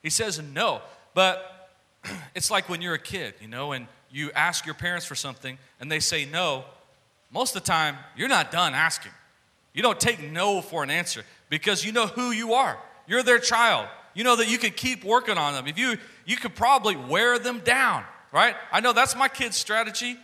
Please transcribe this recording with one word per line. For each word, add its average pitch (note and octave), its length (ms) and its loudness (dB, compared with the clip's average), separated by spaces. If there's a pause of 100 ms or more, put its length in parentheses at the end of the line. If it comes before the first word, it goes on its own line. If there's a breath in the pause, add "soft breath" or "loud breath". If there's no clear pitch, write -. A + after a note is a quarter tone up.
He D#3 80 -6
says E3+ 320 -2
no. D3 400 -2 (320 loud breath)
But - 560 0 (340)
<clears throat> E3+ 300 -14
it's - 160 -2
like F#3+ 180 0
when E3+ 140 -4
you're F3 120 -4
a D3+ 40 -4
kid, D#3 420 -10
you A2 80 -18
know, C#3 240 -8
and B2 140 -8 (240)
you C#3+ 220 -8
ask E3 340 0
your D#3 80 -10
parents F3 320 -6
for C#3+ 80 -12
something C3 420 -10 (240 soft breath)
and C#3 100 -12
they D#3 100 -2
say D3+ 260 0
no. D3+ 380 -2 (680)
Most B3 240 -2
of F3+ 60 -6
the - 40 -8
time, D#3 300 0 (200)
you're G3+ 120 -4
not B3+ 240 2
done E3 220 2
asking. D#3+ 380 0 (600)
You D3+ 100 -2
don't A#3 160 4
take G#3+ 320 0
no F#3+ 300 0
for D#3 240 -4
an C#3 60 -4
answer E3 340 -4 (240 soft breath)
because D#3 360 0
you G#3+ 80 -4
know A3+ 140 2
who B3 240 -4
you A3+ 220 -2
are. A#3+ 260 2 (280)
You're A#3+ 160 0
their A#3+ 160 6
child. A3+ 500 4 (260)
You G3+ 80 -6
know A#3+ 140 6
that A3+ 120 2
you A#3 100 2
can A3+ 120 0
keep B3 320 -6
working A3+ 340 2
on C#3+ 180 0
them. C3 120 -6
If D3+ 100 -6
you, A#3+ 220 0 (260 loud breath)
you A3+ 120 -2
could A#3+ 180 -8
probably A#3 400 4
wear G3 460 2
them B3 200 -4
down, A#3 440 2 (260)
right? G3+ 240 4 (160)
I F3+ 80 2
know A#3 140 4
that's A#3+ 240 4
my C4 100 4
kids' B3+ 300 -4
strategy. A3+ 680 -2